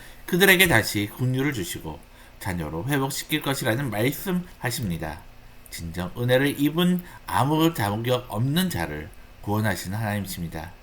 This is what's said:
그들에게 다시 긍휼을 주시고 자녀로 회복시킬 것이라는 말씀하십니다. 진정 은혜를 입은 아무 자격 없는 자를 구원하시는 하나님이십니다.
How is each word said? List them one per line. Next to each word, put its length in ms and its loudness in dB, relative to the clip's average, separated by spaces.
그들에게 420 8
다시 480 4
긍휼을 380 0
주시고 460 -6
자녀로 480 -4
회복시킬 540 -2
것이라는 480 -2
말씀하십니다. 1300 -2
진정 480 -6
은혜를 420 2
입은 420 2
아무 480 2
자격 560 0
없는 400 0
자를 400 -4
구원하시는 560 -2
하나님이십니다. 840 -6